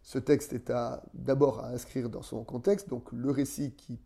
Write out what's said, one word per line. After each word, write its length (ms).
ce 200
texte 320
est 180
à, 320
d'abord 460
à 120
inscrire 380
dans 140
son 220
contexte. 440
Donc 220
le 220
récit 420
qui 320